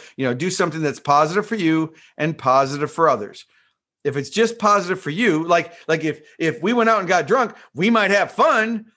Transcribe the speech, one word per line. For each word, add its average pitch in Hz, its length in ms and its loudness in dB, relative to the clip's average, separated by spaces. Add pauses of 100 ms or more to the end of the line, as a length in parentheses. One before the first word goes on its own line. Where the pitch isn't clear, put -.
(180)
you 131 80 -4
know, 123 80 0
do 160 180 -4
something 165 300 -4
that's 143 180 -4
positive 156 480 0
for 233 80 -6
you 160 380 -2 (240)
and 156 200 -4
positive 135 540 0
for 165 180 2
others. 110 360 -4 (580)
If 135 120 -4
it's 139 140 -8
just 226 280 0
positive 202 440 0
for - 80 -10
you, 165 340 0
like, 170 300 0 (160)
like 160 160 0
if, 151 160 -4 (180)
if 160 220 -2
we 196 100 0
went 233 180 2
out 220 100 4
and 180 100 -4
got 170 180 2
drunk, 233 280 0 (180)
we 175 160 0
might 214 220 2
have 196 200 2
fun, 226 540 0 (120)